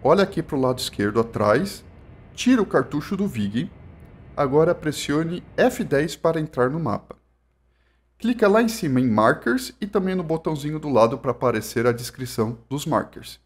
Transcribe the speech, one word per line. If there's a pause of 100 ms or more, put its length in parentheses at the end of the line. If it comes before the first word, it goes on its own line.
Olha
aqui
pro
lado
esquerdo
atrás, (480)
tira
o
cartucho
do
Viking. (680)
Agora
pressione (140)
F
dez
para
entrar
no
mapa. (1040)
Clica
lá
em
cima
em
Markers
e
também
no
botãozinho
do
lado
pra
aparecer
a
descrição (100)
dos
markers.